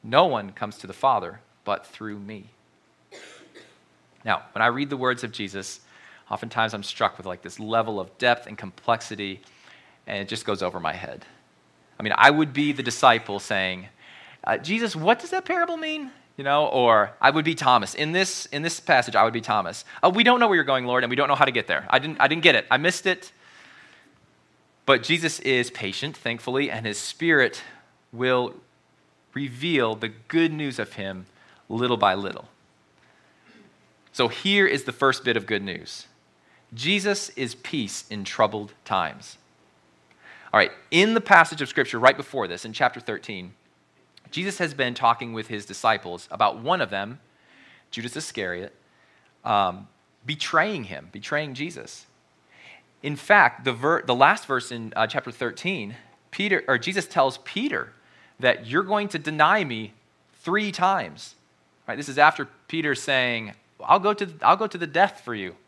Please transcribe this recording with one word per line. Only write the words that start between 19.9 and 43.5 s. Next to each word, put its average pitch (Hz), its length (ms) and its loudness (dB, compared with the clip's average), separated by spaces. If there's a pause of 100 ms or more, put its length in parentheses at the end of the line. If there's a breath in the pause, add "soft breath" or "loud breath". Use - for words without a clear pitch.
"Uh, 180 80 6
we 208 120 2
don't 247 160 6
know 240 100 4
where 190 80 2
you're 156 80 2
going, 131 200 0
Lord, 123 180 2
and 120 80 -2
we 127 60 0
don't 139 120 2
know 143 60 4
how 135 120 6
to 131 40 0
get 117 160 -2
there. 78 220 0
I 127 100 4
didn't, 147 220 -2
I 139 80 6
didn't 160 140 0
get 160 120 8
it. 104 160 2
I 131 60 4
missed 175 300 -2
it." - 260 -2 (1500 loud breath)
But 127 180 4
Jesus 160 380 -2
is 123 300 2
patient, 107 460 -8
thankfully, 123 540 -4
and 113 160 -6
his 104 120 -6
Spirit 151 640 0 (500 loud breath)
will 123 420 0 (800)
reveal 131 640 -2
the 110 140 -6
good 160 440 0
news 147 260 -6
of 107 160 -8
him 95 320 -10 (420 soft breath)
little 120 280 0
by 101 180 4
little. 98 340 -8 (1600 soft breath)
So 123 160 2
here 196 380 2
is - 180 0
the 131 80 -6
first 131 320 0
bit 117 120 2
of 104 100 -4
good 101 160 -2
news. 85 440 -12 (680 soft breath)
Jesus 196 560 -2
is 123 240 -6
peace - 560 -6
in 104 140 -8
troubled 104 500 0 (100)
times. - 540 -4 (1120 loud breath)
All 107 60 6
right, 95 140 4 (180)
in 202 240 4
the 220 60 4
passage 160 420 6
of 127 60 -4
Scripture - 300 -2
right 127 180 8
before 131 300 -6
this, 87 180 -8
in 110 80 -12
chapter 117 280 0
thirteen, 98 540 -10 (760)